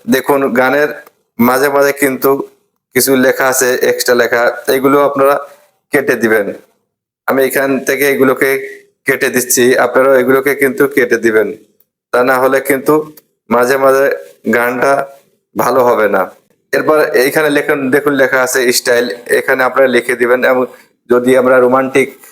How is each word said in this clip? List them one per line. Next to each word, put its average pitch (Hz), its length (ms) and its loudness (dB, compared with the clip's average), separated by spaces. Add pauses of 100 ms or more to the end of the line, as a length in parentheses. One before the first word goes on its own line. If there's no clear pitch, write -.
(160)
দেখুন 139 240 0 (200)
গানের 135 300 0 (500)
মাঝে 131 360 2
মাঝে 139 260 2
কিন্তু 139 300 0 (640)
কিছু 127 180 0 (140)
লেখা 131 280 0
আছে, 131 160 0 (200)
এক্সট্রা 123 320 -2
লেখা, 117 200 0 (340)
এগুলো 139 220 2 (120)
আপনারা 139 260 2 (580)
কেটে 131 300 0
দিবেন। 110 240 0 (800)
আমি 135 200 0
এখান 135 200 -2 (180)
থেকে 139 260 -2
এগুলোকে 131 380 0 (560)
কেটে 135 280 -2
দিচ্ছি, 123 280 0 (220)
আপনারাও 135 360 2
এগুলোকে 135 300 0 (100)
কিন্তু 135 220 0 (120)
কেটে 120 300 0
দিবেন, 107 220 2 (640)
তা 120 80 0 (100)
না 131 140 2
হলে 135 140 2 (120)
কিন্তু 139 240 0 (560)
মাঝে 123 340 0
মাঝে 135 220 2 (500)
গানটা 123 380 0 (640)
ভালো 123 320 0
হবে 107 280 2
না। 95 60 0 (520)
এরপর 139 240 0 (260)
এইখানে 151 340 0
লেখুন, 147 220 -2 (160)
দেখুন 143 260 0
লেখা 131 240 0
আছে 131 140 -2 (180)
স্টাইল, 123 280 0 (340)
এখানে 131 280 -2
আপনারা 135 280 2
লিখে 120 260 -2
দিবেন। 123 180 2 (120)
এবং 127 120 0 (480)
যদি 123 200 2 (100)
আমরা 127 140 2 (100)
রোমান্টিক 131 440 0 (220)